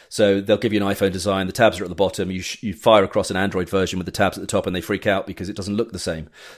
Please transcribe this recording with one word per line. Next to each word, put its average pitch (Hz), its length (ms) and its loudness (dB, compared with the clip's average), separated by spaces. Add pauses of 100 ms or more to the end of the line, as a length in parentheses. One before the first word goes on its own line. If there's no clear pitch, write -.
(100)
So 101 300 4
they'll 101 180 2
give 110 140 0
you 101 120 2
an 101 100 0
iPhone 98 180 0
design, 95 340 0
the 90 60 -6
tabs 107 280 4
are 101 40 -6
at 87 40 -6
the 87 60 -10
bottom, 92 360 0
you 92 120 -6
sh-, - 200 -10
you 101 120 -4
fire 107 300 6
across 95 260 -2
an 95 60 -2
Android 92 320 -2
version 95 300 0
with 85 80 -6
the - 60 -6
tabs 98 240 0
at 92 60 -10
the - 40 -10
top 98 200 0
and 92 100 -4
they 87 60 -4
freak 101 240 -4
out 95 200 0
because 92 220 -10
it 104 80 -10
doesn't 101 200 -4
look 113 160 -2
the 90 60 -8
same. 80 300 -6 (300)